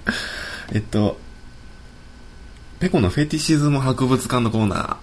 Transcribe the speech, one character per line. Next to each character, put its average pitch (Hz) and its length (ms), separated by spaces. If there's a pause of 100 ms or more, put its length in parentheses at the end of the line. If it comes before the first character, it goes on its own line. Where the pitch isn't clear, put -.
(720)
え 110 60
っ - 40
と、 - 360 (1600)
ペ 185 80
コ 180 120
の 95 100
フ 147 120
ェ 151 60
テ 160 80
ィ 151 40
シ 156 160
ズ 147 120
ム 143 120
博 131 260
物 127 160
館 127 180
の 113 100
コ 110 100
ー 107 60
ナ 87 100
ー。 - 260